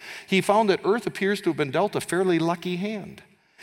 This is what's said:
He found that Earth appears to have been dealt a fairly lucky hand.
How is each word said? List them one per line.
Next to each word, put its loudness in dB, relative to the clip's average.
He 4
found 4
that 4
Earth 2
appears -2
to 0
have -2
been -2
dealt 0
a -2
fairly 2
lucky -2
hand. -8